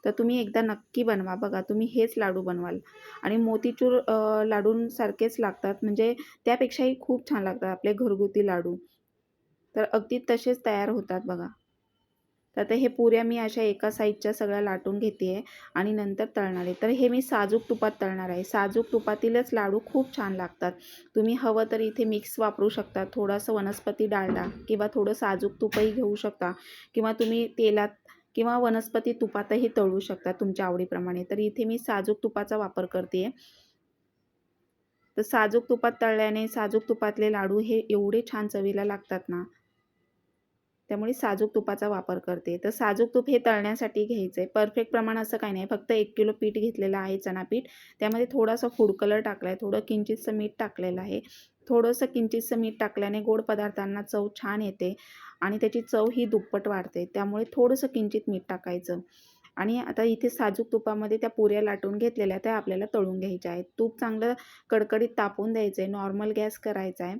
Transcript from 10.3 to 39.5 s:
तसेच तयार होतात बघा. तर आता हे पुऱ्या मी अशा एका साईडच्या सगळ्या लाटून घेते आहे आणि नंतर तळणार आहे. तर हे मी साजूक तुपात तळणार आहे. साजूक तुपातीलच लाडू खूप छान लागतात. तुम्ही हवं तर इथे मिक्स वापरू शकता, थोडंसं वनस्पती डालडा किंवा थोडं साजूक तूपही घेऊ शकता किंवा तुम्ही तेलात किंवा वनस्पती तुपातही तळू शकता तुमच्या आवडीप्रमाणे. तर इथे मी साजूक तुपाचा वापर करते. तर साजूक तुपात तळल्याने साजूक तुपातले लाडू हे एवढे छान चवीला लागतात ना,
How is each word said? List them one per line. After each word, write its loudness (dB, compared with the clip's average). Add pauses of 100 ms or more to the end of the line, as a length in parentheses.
तसेच 2
तयार 2
होतात -2
बघा. -6 (1080)
तर -2
आता 2
हे 4
पुऱ्या 6
मी 0
अशा -2
एका 2
साईडच्या 0
सगळ्या -2
लाटून -2
घेते -2
आहे -4 (320)
आणि 0
नंतर -2 (120)
तळणार -2
आहे. -2
तर 2
हे 4
मी 2
साजूक 2
तुपात 2 (100)
तळणार -4
आहे. -2
साजूक 0
तुपातीलच 2
लाडू 2
खूप 0
छान -4
लागतात. -4 (440)
तुम्ही 4
हवं 2
तर 0
इथे 0
मिक्स -4
वापरू 2
शकता, -4
थोडंसं -2
वनस्पती -2
डालडा 0 (220)
किंवा 2
थोडं 2
साजूक 0
तूपही 2
घेऊ 0
शकता -4 (420)
किंवा 0
तुम्ही 0
तेलात 2 (460)
किंवा 2
वनस्पती 0
तुपातही 0
तळू 4
शकता -6
तुमच्या -2
आवडीप्रमाणे. -2
तर -4
इथे 0
मी -2
साजूक 0
तुपाचा -2
वापर -4
करते. -2 (1900)
तर 0
साजूक 2
तुपात 2 (100)
तळल्याने 2
साजूक 0
तुपातले 0
लाडू 0
हे 0
एवढे 2 (100)
छान -4
चवीला -2
लागतात -4
ना, -6 (1400)